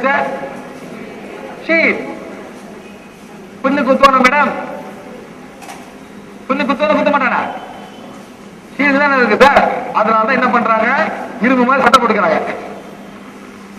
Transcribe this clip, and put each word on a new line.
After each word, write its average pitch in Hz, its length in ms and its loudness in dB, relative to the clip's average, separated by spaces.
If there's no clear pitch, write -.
சார்? 277 180 2
ஷீல்டு. 320 400 2
புண்ணு 277 260 -4
குத்துவானா 262 380 4
மேடம்? 277 260 2
புண்ணு 262 220 0
குத்துவானா, 285 300 2
குத்த 294 160 4
மாட்டானா? 233 260 2
ஷீல்டு 277 280 4
தானே 277 160 4
இருக்கு 220 240 6
சார். 269 160 8
அதனால 220 280 4
தான் 262 120 2
என்ன 247 180 2
பண்றாங்க? 226 320 2
இரும்பு 254 220 6
மாதிரி 269 160 4
சட்டை 247 160 6
போட்டுக்கிறாங்க. 208 380 4